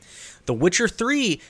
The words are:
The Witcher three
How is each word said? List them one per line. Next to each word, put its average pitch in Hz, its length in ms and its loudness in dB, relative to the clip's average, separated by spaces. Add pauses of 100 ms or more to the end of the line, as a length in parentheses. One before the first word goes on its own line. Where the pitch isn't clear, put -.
(460)
The 127 80 -2
Witcher 180 340 2
three 240 640 0